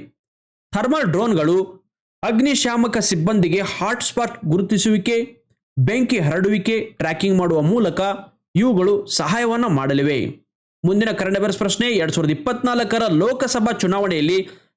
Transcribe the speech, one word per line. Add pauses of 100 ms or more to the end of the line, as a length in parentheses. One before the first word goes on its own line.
(720)
ಥರ್ಮಲ್
ಡ್ರೋನ್‌ಗಳು (580)
ಅಗ್ನಿಶಾಮಕ
ಸಿಬ್ಬಂದಿಗೆ
ಹಾಟ್‌ಸ್ಪಾಟ್
ಗುರುತಿಸುವಿಕೆ, (340)
ಬೆಂಕಿ
ಹರಡುವಿಕೆ
ಟ್ರ್ಯಾಕಿಂಗ್
ಮಾಡುವ
ಮೂಲಕ (560)
ಇವುಗಳು
ಸಹಾಯವನ್ನ
ಮಾಡಲಿವೆ. (580)
ಮುಂದಿನ
ಕರೆಂಟ್
ಅಫೇರ್ಸ್
ಪ್ರಶ್ನೆ,
ಎರಡ್
ಸಾವಿರದ
ಇಪ್ಪತ್ನಾಲ್ಕರ
ಲೋಕಸಭಾ
ಚುನಾವಣೆಯಲ್ಲಿ (280)